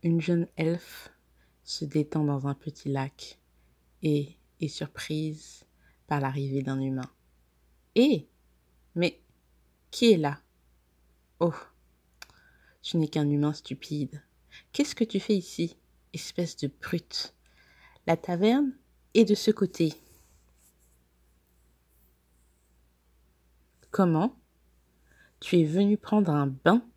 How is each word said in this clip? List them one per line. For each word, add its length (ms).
Une 180
jeune 360
elfe 540
se 220
détend 400
dans 220
un 80
petit 360
lac 480
et 340
est 80
surprise 960
par 140
l'arrivée 420
d'un 180
humain. 300
Eh, 340
mais 280
qui 220
est 60
là ? 220
Oh, 140
tu 160
n'es 100
qu'un 220
humain 240
stupide. 680
Qu'est-ce 220
que 100
tu 160
fais 160
ici, 420
espèce 440
de 140
brute ? 520
La 120
taverne 580
est 100
de 100
ce 160
côté. 440
Comment ? 480
Tu 200
es 40
venu 320
prendre 340
un 160
bain ? 380